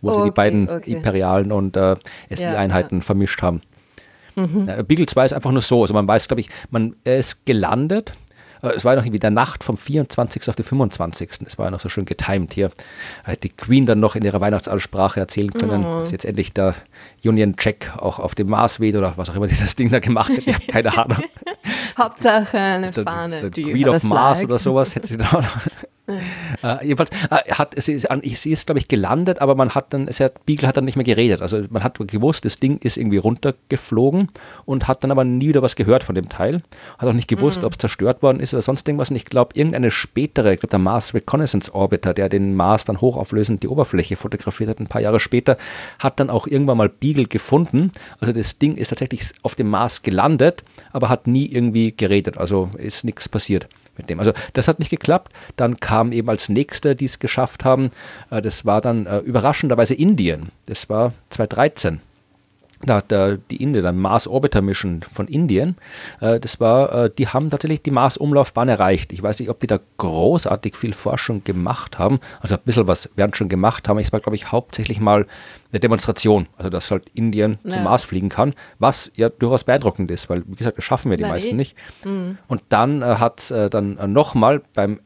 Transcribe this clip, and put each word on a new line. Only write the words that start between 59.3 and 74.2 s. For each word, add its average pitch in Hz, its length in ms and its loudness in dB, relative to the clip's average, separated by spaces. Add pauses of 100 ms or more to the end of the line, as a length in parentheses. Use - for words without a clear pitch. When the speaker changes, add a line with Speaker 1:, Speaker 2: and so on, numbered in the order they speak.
Speaker 1:
Indien. 95 560 2 (160)
Das - 220 -10
war 117 260 0 (160)
zweitausenddreizehn. 110 720 -2 (840)
Da 120 140 4
hat, - 120 -4
äh, 101 280 2 (120)
die - 100 -10
Inder, 131 220 0
der 87 100 0
Mars 95 360 0
Orbiter 127 340 0
Mission 95 380 -2 (120)
von 98 140 -6
Indien, 147 480 2 (460)
äh, 117 180 2
das 117 220 -6
war, 120 340 4 (120)
äh, - 40 2
die 127 160 -2
haben 147 240 -2
tatsächlich 151 320 -4
die 151 80 -2
Mars-Umlaufbahn 135 800 2
erreicht. 95 440 2
Ich 90 80 -12
weiß 104 200 -2
nicht, 110 100 -6
ob - 80 -6
die - 80 -6
da 104 140 0 (160)
großartig 101 800 0
viel 113 160 -6
Forschung 107 500 -4
gemacht - 560 -4
haben. 113 220 2 (200)
Also 104 140 -2
ein - 100 -4
bisschen 113 220 2
was 90 300 0
werden 98 180 0
schon 101 140 -2
gemacht 95 400 0
haben. 107 100 2
Es 104 140 -2
war, 107 80 0